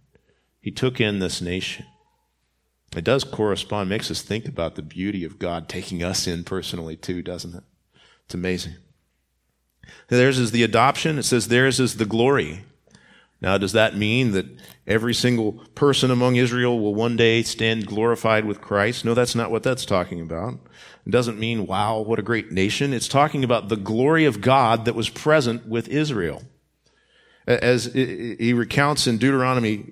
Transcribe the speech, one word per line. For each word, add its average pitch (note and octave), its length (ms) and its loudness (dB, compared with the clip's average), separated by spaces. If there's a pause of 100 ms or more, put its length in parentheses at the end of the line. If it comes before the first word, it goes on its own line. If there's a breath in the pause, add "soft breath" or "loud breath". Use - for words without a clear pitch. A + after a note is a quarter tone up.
(600)
He G#2 120 -10
took B2+ 280 -2
in G#2 200 2
this F2+ 200 -4
nation. F2+ 460 -6 (1080)
It E2+ 80 -8
does C3 200 2
correspond, G#2 640 -2
makes G#2+ 220 -4
us - 120 -6
think A2 240 -6
about E2+ 280 -6
the D#2 80 -12
beauty F2+ 420 -6
of D2 140 -14
God E2+ 300 -6
taking F2+ 340 -8
us F2+ 240 -2
in E2+ 180 -6
personally E2 520 -8
too, F2+ 260 -8
doesn't F2 320 -10
it? F#2 100 -18 (600 soft breath)
It's - 80 -12
amazing. F2 400 -4 (1300 loud breath)
Theirs B2+ 300 4
is A2+ 140 0
the A#2 100 4
adoption. B2+ 560 2
It A2+ 60 -4
says A2+ 240 0
theirs B2+ 320 4
is A#2 160 0
the G#2+ 100 0
glory. A2 580 0 (760 soft breath)
Now, G2 180 0
does F#2+ 140 -2
that A2 240 4
mean A2 340 2
that F#2+ 160 0 (400 loud breath)
every A2+ 280 0
single A2+ 400 0 (200)
person C3+ 380 2
among B2 240 2
Israel B2 420 2
will G#2 160 0
one A#2 220 0
day A2+ 260 4
stand A2 440 -2
glorified A2 580 2
with G#2 160 -6
Christ? G#2 440 -2
No, A#2 100 2
that's A#2+ 200 2
not A#2 160 -2
what A2+ 140 -2
that's B2+ 200 -2
talking F2 360 -2
about. E2 400 -8 (440 loud breath)
It - 60 -8
doesn't A2+ 300 2
mean, A2+ 260 -2
"Wow, G#2 360 -2
what A2+ 180 -2
a - 20 -8
great A2 300 -4
nation." G2+ 400 0
It's A2+ 160 -4
talking C#3+ 340 2
about A#2 260 0
the A2+ 80 0
glory B2 500 2
of G#2 140 0
God A#2 440 4
that A#2 100 0
was A2+ 140 -2
present B2+ 580 0
with A2+ 220 -4
Israel. B2 560 -2 (1040 soft breath)
A-, B2 140 2
as A#2+ 260 2
i-, B2 100 -2
i-, A2+ 400 -4
he A#2 140 2
recounts C#3 560 0
in A2+ 100 0
Deuteronomy B2+ 720 0